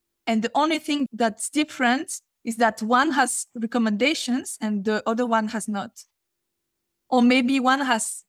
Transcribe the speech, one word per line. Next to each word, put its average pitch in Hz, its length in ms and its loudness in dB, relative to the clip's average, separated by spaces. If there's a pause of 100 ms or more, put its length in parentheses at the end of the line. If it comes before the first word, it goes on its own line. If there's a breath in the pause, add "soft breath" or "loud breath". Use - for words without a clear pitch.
(280)
and 220 160 0
the 233 100 -2
only 302 240 2
thing 294 360 -4
that's 220 360 -2
different 285 720 -2 (220)
is 226 140 -6
that 226 240 2
one 247 300 2
has 254 440 0
recommendations 240 1080 -2
and 214 240 -2
the 214 220 0
other 226 180 0
one 226 220 0
has 220 200 -6
not. 208 380 -8 (1040)
Or 247 120 4
maybe 254 380 4
one 254 220 2
has 247 480 -2